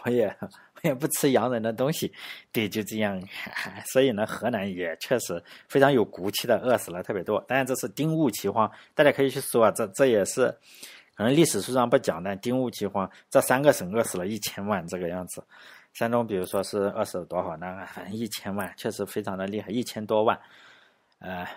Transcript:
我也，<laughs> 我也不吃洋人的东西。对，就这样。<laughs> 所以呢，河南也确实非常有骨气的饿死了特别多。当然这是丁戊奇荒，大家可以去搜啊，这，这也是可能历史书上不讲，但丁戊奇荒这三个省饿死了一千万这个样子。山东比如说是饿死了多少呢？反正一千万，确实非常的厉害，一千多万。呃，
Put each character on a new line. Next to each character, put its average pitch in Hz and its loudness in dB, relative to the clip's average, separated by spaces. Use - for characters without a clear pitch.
我 - -2
也， 113 2
<laughs> - -20
我 - -16
也 156 2
不 131 -4
吃 147 2
洋 120 4
人 117 0
的 113 0
东 127 0
西。 - -4
对， 107 0
就 107 -2
这 208 -8
样。 110 -2
<laughs> - -10
所 131 6
以 135 6
呢， 107 0
河 - -4
南 101 -2
也 87 -6
确 123 0
实 85 -6
非 - 0
常 139 8
有 117 4
骨 92 -6
气 - -4
的 113 6
饿 117 2
死 - -10
了 87 -6
特 117 -6
别 95 -2
多。 104 0
当 127 -2
然 135 0
这 127 -2
是 120 -4
丁 156 -2
戊 156 2
奇 - -4
荒， 104 0
大 151 6
家 143 8
可 - 0
以 139 4
去 131 -4
搜 - 0
啊， 110 8
这， 113 -2
这 135 2
也 110 6
是 120 2
可 104 -4
能 131 4
历 165 8
史 110 2
书 123 -4
上 123 2
不 135 6
讲， 87 -4
但 98 -4
丁 123 -2
戊 127 -2
奇 - -4
荒 95 -2
这 135 6
三 131 2
个 147 8
省 92 -4
饿 113 4
死 - -4
了 90 -2
一 107 -4
千 - -8
万 98 0
这 90 -6
个 90 -4
样 90 -6
子。 - -14
山 117 -2
东 120 2
比 107 -4
如 92 -2
说 98 -2
是 104 -6
饿 110 -2
死 95 -6
了 85 -6
多 87 -4
少 87 -8
呢？ 92 -10
反 90 -14
正 98 -10
一 113 -6
千 101 -8
万， 98 -4
确 117 -4
实 101 -6
非 104 -6
常 98 -6
的 95 -4
厉 104 -4
害， 101 -8
一 117 -2
千 107 -8
多 107 2
万。 110 2
呃， 90 -10